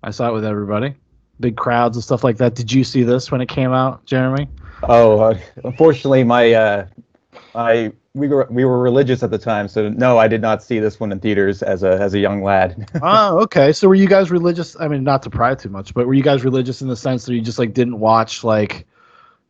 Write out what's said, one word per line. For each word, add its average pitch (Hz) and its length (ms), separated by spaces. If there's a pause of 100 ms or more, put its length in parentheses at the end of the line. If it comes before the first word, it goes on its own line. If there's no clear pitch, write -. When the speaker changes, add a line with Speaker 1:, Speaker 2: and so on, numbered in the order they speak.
Speaker 1:
I 107 80
saw 120 180
it 117 40
with 110 120
everybody, 104 480 (460)
big 120 180
crowds 120 400
and 113 60
stuff 127 200
like 120 140
that. 120 160
Did 117 180
you 131 120
see 127 180
this 123 300
when 127 100
it 123 80
came 127 240
out, 131 320
Jeremy? 131 420 (360)
Speaker 2:
Oh, 117 360
uh, 110 200 (240)
unfortunately, 135 600
my, 120 300
uh, 104 320 (720)
I, 117 360 (220)
we 139 160
were, 135 200
we 123 140
were 127 160
religious 123 420
at 107 100
the 107 60
time, 104 300
so 107 220
no, 120 280
I 110 120
did 113 100
not 110 240
see 117 160
this 107 180
one 107 140
in 95 80
theaters 101 420
as 98 220
a, 92 160
as 101 140
a 101 60
young 101 220
lad. 95 540
<laughs> 147 60
Speaker 1:
Oh, 190 400
okay. 156 320
So 190 160
were 190 60
you 196 120
guys 190 240
religious? 175 480
I 160 80
mean, 143 160
not 135 200
to 110 60
pry 120 260
too 110 140
much, 98 240
but 123 140
were 131 60
you 135 100
guys 139 220
religious 127 360
in 135 60
the 123 80
sense 127 300
that 123 80
you 117 80
just, 113 180
like, 113 140
didn't 120 260
watch, 113 460
like, 107 420 (640)